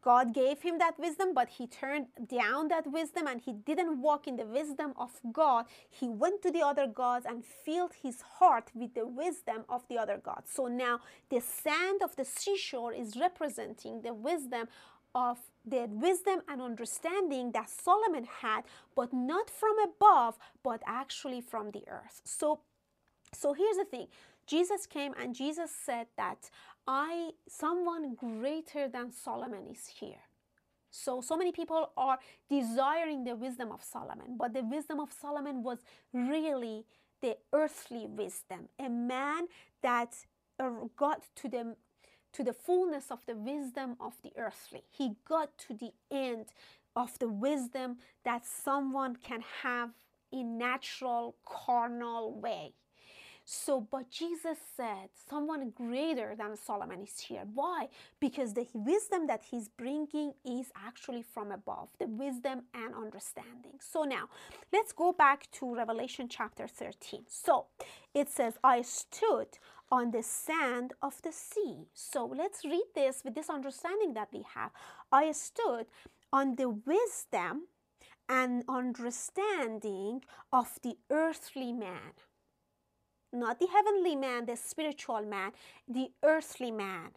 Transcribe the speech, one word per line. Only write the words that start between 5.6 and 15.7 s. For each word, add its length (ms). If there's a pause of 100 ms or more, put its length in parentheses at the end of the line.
He 200
went 340
to 100
the 120
other 240
gods 380
and 200
filled 560
his 200
heart 520
with 220
the 100
wisdom 640
of 200
the 100
other 180
gods. 340
So 140
now 360 (280)
the 100
sand 600
of 140
the 100
seashore 680
is 220
representing 840
the 120
wisdom 560 (440)
of 240 (260)
the 240